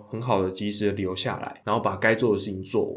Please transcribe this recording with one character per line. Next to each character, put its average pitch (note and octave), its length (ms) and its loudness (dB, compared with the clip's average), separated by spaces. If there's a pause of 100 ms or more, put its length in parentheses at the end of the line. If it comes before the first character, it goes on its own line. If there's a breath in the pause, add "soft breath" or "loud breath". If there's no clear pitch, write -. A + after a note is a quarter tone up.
(100)
很 A2 100 -8
好 A#2 220 2
的 F#2 80 0
及 G2+ 220 -4
时 G#2 140 -2
的 G2+ 80 4
留 F#2 200 -2
下 G2 220 -4
来， - 280 -12
然 G#2+ 120 2
后 A#2 40 0
把 G2+ 160 0
该 A2+ 200 4
做 A2+ 160 4
的 G2 60 2
事 G#2 120 -6
情 F#2+ 140 -6
做 G#2+ 220 0 (100)